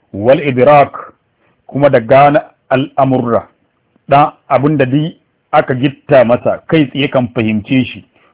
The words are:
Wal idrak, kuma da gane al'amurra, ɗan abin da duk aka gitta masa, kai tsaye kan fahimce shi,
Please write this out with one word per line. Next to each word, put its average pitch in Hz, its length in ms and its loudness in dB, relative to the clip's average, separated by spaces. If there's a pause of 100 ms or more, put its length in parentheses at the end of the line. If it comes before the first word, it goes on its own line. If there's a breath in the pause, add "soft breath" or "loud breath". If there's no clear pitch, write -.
(140)
Wal 120 340 -2
idrak, 143 640 0 (540)
kuma 143 220 0
da 127 100 -2
gane 139 400 2 (300)
al'amurra, 131 800 -2 (640)
ɗan 143 220 2 (160)
abin 143 300 0
da 135 80 2
duk 151 280 -2 (380)
aka 151 240 0
gitta 131 500 0
masa, 113 420 -2
kai 156 200 0
tsaye 135 220 -4
kan 127 260 -2
fahimce 110 500 -2
shi, 98 200 -16 (280)